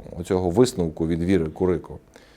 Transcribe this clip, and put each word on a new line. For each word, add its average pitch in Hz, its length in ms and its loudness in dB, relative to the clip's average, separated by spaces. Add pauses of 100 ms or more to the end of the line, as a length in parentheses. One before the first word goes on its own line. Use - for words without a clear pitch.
(180)
оцього 92 320 0
висновку 85 560 2
від 82 160 0
Віри 87 240 2
Курико, 78 520 -2 (380)